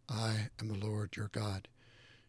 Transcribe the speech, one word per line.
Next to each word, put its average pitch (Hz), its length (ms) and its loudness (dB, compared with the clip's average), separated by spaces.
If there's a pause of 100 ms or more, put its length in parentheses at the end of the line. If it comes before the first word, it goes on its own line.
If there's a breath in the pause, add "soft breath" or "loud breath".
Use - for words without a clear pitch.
I 110 420 2 (100)
am 110 80 0
the 104 180 0
Lord 107 300 0
your 104 120 0
God. 104 400 -2 (600)